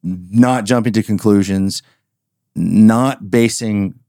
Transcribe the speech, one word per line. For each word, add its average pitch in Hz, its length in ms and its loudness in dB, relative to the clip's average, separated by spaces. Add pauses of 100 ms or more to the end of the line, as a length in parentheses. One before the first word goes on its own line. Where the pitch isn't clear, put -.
not 104 600 0
jumping 117 280 0
to 110 100 0
conclusions, 98 760 0 (720)
not 107 760 2
basing 110 640 -2 (140)